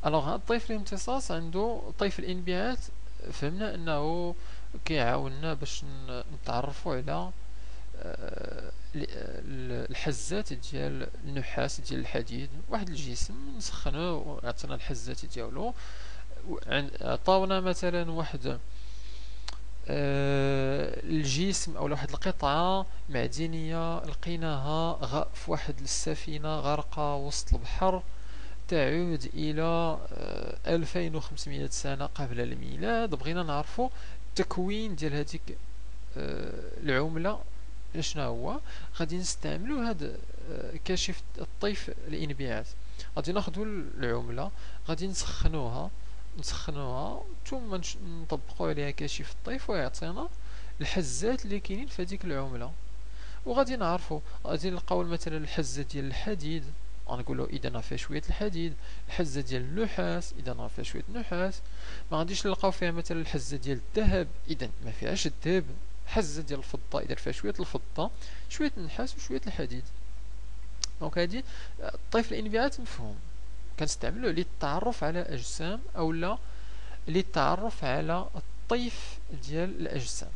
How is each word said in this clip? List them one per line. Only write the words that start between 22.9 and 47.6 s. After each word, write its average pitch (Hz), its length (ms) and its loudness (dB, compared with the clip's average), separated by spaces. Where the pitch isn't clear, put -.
معدنية 160 880 0
لقيناها 160 1000 0
غ-، 139 320 2
في - 180 -2
واحد 147 280 0
السفينة 151 800 0
غارقة 147 560 0
وسط 143 380 2
البحر، 190 500 2
تعود 156 680 2
إلى، 160 640 2
آه، - 640 0
ألفين 165 400 2
وخمسمية 143 520 -2
سنة 139 380 -2
قبل 123 360 -2
الميلاد. 143 760 0
بغينا 170 280 0
نعرفوا 151 460 0
التكوين 196 680 0
ديال 147 180 -2
هذيك، 147 440 -2
آه، - 640 -2
العملة 160 600 2
شنو 151 240 0
هو، 127 360 0
غادي 165 180 0
نستعملوا 185 720 0
هذا، 151 280 0
آه، - 340 -2
كاشف 185 380 2
الطيف - 520 0
الانبعاث. 139 840 0
غادي 160 160 0
ناخذوا 190 340 0
العملة، 135 840 0
غادي 165 200 0
نسخنوها، 156 840 4
نسخنوها، 143 840 0
ثم 240 300 0